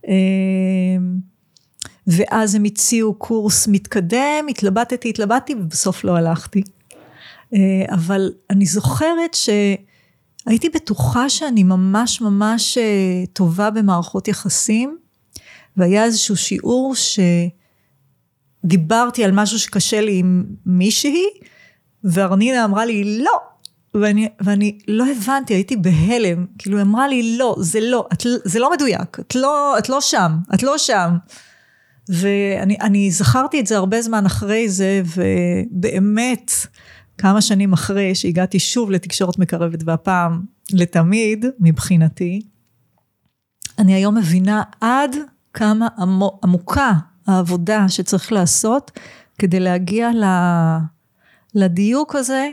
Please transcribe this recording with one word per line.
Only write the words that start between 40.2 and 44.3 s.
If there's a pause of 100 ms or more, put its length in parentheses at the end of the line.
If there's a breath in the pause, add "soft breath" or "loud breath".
לתמיד, (140)
מבחינתי, (1400)
אני
היום
מבינה (180)